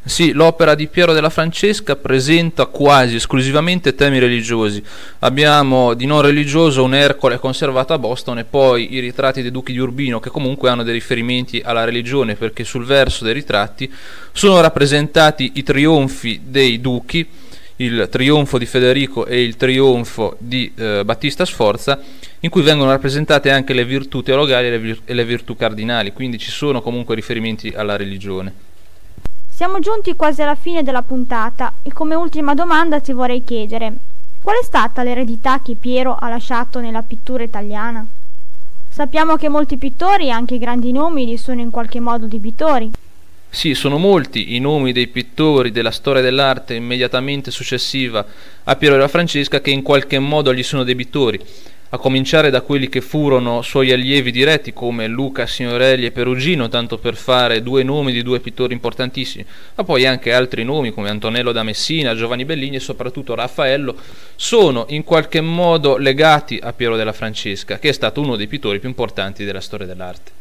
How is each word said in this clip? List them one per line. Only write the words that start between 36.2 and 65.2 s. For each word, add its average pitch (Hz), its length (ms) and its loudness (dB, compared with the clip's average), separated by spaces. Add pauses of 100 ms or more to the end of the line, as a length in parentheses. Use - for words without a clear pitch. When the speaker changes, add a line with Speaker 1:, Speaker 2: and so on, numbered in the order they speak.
Speaker 2:
lasciato 240 500 4
nella 226 240 4
pittura 247 400 4
italiana? 220 640 4 (840)
Sappiamo 311 460 4
che 311 140 4
molti 294 280 4
pittori, 311 540 4
anche 240 280 4
grandi 240 340 4
nomi, 285 340 4
gli 233 100 2
sono 247 240 4
in 233 100 4
qualche 233 280 2
modo 233 280 4
debitori. 226 680 4 (580)
Speaker 1:
Sì, 151 240 -2
sono 143 240 -2
molti 160 560 0
i 120 60 -2
nomi 139 320 0
dei 120 160 0
pittori 127 640 0
della 113 180 -2
storia 131 320 0
dell'arte 127 540 0
immediatamente 123 760 -4
successiva 120 760 -6 (380)
a 135 140 -2
Piero 147 180 4
della 135 140 4
Francesca 147 520 -2
che 147 100 -4
in 135 120 0
qualche 139 380 0
modo 139 340 0
gli 127 80 -4
sono 131 220 -4
debitori, 123 560 -2 (500)
a 131 60 -10
cominciare 135 540 0
da 127 100 0
quelli 131 300 -4
che 131 100 -4
furono 123 600 -2
suoi 135 300 0
allievi 127 380 0
diretti 131 440 0
come 120 320 -6
Luca 131 400 -6
Signorelli 127 580 0
e 117 60 -4
Perugino, 127 580 -2
tanto 117 300 -6
per 120 160 -4
fare 120 480 0
due 131 200 0
nomi 135 300 -2
di 120 100 -4
due 123 180 -4
pittori 127 340 -6
importantissimi, 123 720 -8 (280)
ma 202 100 -6
poi 143 200 0
anche 123 300 -2
altri 127 300 -2
nomi 131 280 -4
come 101 160 -8
Antonello 117 420 -4
da 117 120 -4
Messina, 117 520 -4
Giovanni 117 300 -6
Bellini 139 320 -8
e 131 40 -8
soprattutto 123 540 -10
Raffaello 131 640 -4 (400)
sono 151 540 2
in 151 120 -6
qualche 160 380 0